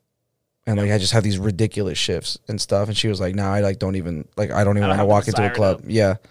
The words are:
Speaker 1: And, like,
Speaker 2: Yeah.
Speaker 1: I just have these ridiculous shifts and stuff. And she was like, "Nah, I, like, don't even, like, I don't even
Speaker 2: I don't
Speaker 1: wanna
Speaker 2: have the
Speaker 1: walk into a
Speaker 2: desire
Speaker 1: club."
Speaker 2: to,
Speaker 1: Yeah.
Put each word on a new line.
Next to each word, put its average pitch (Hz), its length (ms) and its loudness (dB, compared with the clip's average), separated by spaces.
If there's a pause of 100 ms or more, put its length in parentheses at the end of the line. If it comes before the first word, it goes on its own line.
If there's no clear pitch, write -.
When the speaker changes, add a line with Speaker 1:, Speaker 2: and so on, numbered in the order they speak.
(680)
Speaker 1:
And, 107 120 0
like, 101 120 2
Speaker 2:
Yeah. 107 60 2
Speaker 1:
I - 40 2
just 92 140 0
have 113 100 4
these 98 160 0
ridiculous 98 580 -2
shifts - 400 -4 (100)
and 107 140 -6
stuff. 101 280 0
And 107 80 -4
she 113 100 0
was 101 120 -2
like, 95 140 -2
"Nah, 98 180 -2
I, 101 100 0
like, 98 180 0
don't 95 160 -2
even, 85 300 -6 (120)
like, 104 140 -2
I 90 120 2
don't 101 140 2
even 101 60 2
Speaker 2:
I 98 40 2
don't - 20 0
Speaker 1:
wanna 95 80 2
Speaker 2:
have 101 100 2
the - 20 2
Speaker 1:
walk 101 180 4
into 110 140 0
a 101 80 2
Speaker 2:
desire - 60 -6
Speaker 1:
club." 98 320 2
Speaker 2:
to, - 40 -6
Speaker 1:
Yeah. 101 240 4 (160)